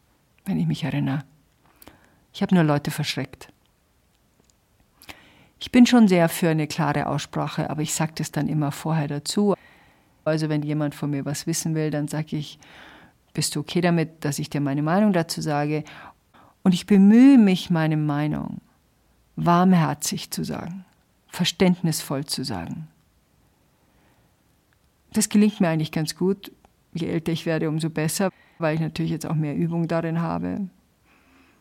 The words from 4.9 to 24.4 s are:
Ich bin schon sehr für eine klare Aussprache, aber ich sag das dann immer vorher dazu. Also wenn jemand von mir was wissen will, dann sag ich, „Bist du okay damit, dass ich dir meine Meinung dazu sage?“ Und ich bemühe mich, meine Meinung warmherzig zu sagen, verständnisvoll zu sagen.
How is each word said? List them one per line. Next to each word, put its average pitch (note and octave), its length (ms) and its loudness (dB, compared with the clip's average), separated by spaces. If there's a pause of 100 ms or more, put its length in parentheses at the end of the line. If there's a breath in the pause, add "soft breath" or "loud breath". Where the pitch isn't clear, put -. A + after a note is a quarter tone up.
Ich - 100 -14
bin B3 160 8
schon A#3 220 6
sehr F3 200 4
für E3+ 200 -2
eine D#3 180 0
klare C#3+ 400 -2
Aussprache, D3 640 -6
aber D3+ 120 -6
ich D3+ 120 -6
sag D#3+ 220 -4
das - 160 -6
dann D3 160 -2
immer D3 240 -2
vorher D#3 340 -4
dazu. F3 480 -2 (720 soft breath)
Also D#3 240 0
wenn D3+ 140 -2
jemand D3+ 340 -4
von D3 140 -4
mir C#3 140 -4
was C#3+ 220 -8
wissen E3 300 -2
will, D#3 160 -2
dann D3 160 -4
sag D#3 240 -6
ich, D3+ 260 -8 (760 loud breath)
„Bist - 200 -4
du D3+ 60 -4
okay F3 200 -4
damit, E3+ 440 0
dass D3 160 -4
ich D3+ 100 -10
dir D3 100 -4
meine C#3+ 220 -2
Meinung G3 300 2
dazu E3+ 280 -2
sage?“ D3 440 -2 (800 loud breath)
Und F#3+ 100 4
ich - 120 -4
bemühe A3 520 8
mich, G3 320 4
meine D#3+ 260 2
Meinung D3+ 640 -4 (760)
warmherzig E3+ 960 2
zu E3 100 -6
sagen, F3 420 -10 (440)
verständnisvoll E3+ 960 0
zu - 200 -8
sagen. B2+ 440 -10 (2250)